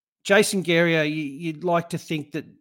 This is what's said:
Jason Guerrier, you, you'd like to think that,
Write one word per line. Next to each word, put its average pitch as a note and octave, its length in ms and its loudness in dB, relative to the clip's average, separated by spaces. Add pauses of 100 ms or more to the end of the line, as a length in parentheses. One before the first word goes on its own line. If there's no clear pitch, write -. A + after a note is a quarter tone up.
(240)
Jason G3+ 380 4
Guerrier, E3 400 2
you, D3+ 220 -2
you'd D#3 400 -8
like E3+ 260 0
to E3+ 80 -6
think D#3 360 -6
that, D3+ 120 -8 (160)